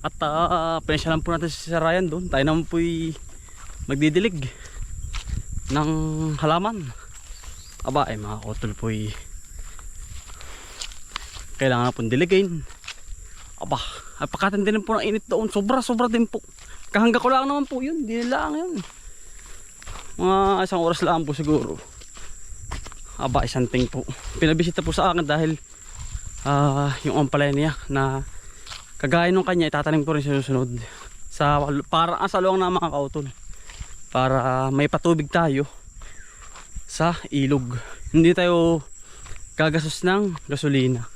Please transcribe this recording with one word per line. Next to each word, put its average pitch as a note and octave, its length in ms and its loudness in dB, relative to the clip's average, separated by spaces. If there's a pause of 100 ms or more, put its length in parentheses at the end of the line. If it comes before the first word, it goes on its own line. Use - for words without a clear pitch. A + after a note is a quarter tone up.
At, - 200 -4
ah, E3 600 2
pensya D#3 320 0
lang D#3+ 80 2
po F3 80 -2
natin E3 160 0
si D#3+ 240 -8
Sir E3+ 80 2
Ryan E3 320 4
doon. F3+ 160 -4
Tayo E3+ 160 2
naman D#3 240 4
po'y E3 480 0 (720)
magdidilig D3+ 640 2 (1200)
ng D3+ 200 2 (520)
halaman. F3 440 2 (1000)
Aba, C#3 240 2
eh, G#2+ 80 -4
mga G#2 280 -8
kotol A2 320 -4
po'y G#2+ 320 -2 (2500)
kailangan B2 280 4
na - 40 -8
pong A2+ 160 -2
diligin. F3 560 4 (960)
Aba, - 160 -2 (400)
ay, D3 80 -2
pakatindi G3+ 480 2
din G#3+ 80 2
po A3 160 0
ng A2 80 0
init G#3+ 240 0
doon. G#3+ 160 2
Sobra, G#3 320 2
sobra A#3+ 320 2
din A3+ 160 4
po. - 160 -6 (480)
Kahangga A#3 320 4
ko B3 80 4
lang C4 160 4
naman C#4+ 240 0
po C4 80 -4
yun. D4+ 240 -2
Di A#3 240 -2
lang D4 320 0
yun. F4 140 -4 (1500)
Mga F#3+ 480 4
isang F3+ 160 0
oras E3+ 240 2
lang E3 160 4
po D3 80 -2
siguro. D3 480 0 (1400)
Aba, C3 240 2
isang B2 240 0
ting B2+ 160 2
po. C3 160 -6 (400)
Pinabisita E3 400 2
po D#3 80 -2
sa F3 240 2
akin F3 80 0
dahil, D#3 320 2 (880)
ah, C#3+ 480 2 (160)
yung D3 160 4
ampalaya C#3+ 320 2
niya D3 320 2
na C3+ 400 0 (720)
kagaya E3+ 360 4
nung F#3 120 4
kanya, F3 200 4
itatanim D3+ 400 2
ko D#3 80 2
rin D3 80 2
sa C#3 160 2
susunod. B2+ 400 0 (480)
Sa, D3 320 2 (280)
para, E3 320 2
ah, G3 120 0
sa F#3 120 2
luwang F#3+ 200 4
na, F3+ 80 2
mga E3+ 200 0
kautol. C#3+ 360 -4 (880)
Para, C3 240 4
ah, C3 320 2
may C#3 160 4
patubig D#3 400 2
tayo C#3+ 400 2 (1200)
sa E3 320 0 (160)
ilog. C3+ 440 2 (360)
Hindi E3 160 10
tayo E3+ 520 6 (760)
gagastos D#3 480 2
ng F#3+ 400 2
gasolina C3 680 2